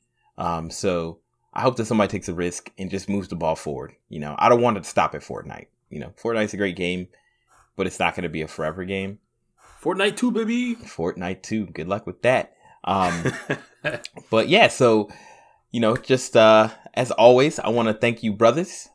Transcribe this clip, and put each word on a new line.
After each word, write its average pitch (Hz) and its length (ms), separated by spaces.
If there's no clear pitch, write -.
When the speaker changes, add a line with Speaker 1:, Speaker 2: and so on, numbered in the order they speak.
Speaker 1:
Um, 82 340
so 85 480
I - 100
hope 127 140
that 113 100
somebody 104 240
takes 98 180
a 87 60
risk 87 440
and 92 120
just 95 180
moves 98 200
the 90 80
ball 80 200
forward. 69 380
You 78 120
know, 73 180
I 113 100
don't 120 140
want 117 140
it 85 80
to - 60
stop 82 240
at 73 80
Fortnite. - 440
You 76 100
know, 80 120
Fortnite's 110 320
a - 40
great 95 180
game, 90 320
but 95 120
it's - 100
not 85 160
gonna 87 140
be 78 140
a 78 60
forever 85 360
game. 98 340
Speaker 2:
Fortnite 190 340
two, 247 140
baby. 226 460
Speaker 1:
Fortnite 90 680
two. 110 240
Good 82 220
luck 101 180
with - 160
that. 120 320
Um, 90 400
Speaker 2:
<laughs> - 500
Speaker 1:
but 110 180
yeah, 202 200
so, 110 400
you 120 80
know, 110 160
just, - 400
uh, 110 320
as 123 160
always, 127 480
I - 100
wanna 113 260
thank 117 280
you, 110 100
brothers, 117 640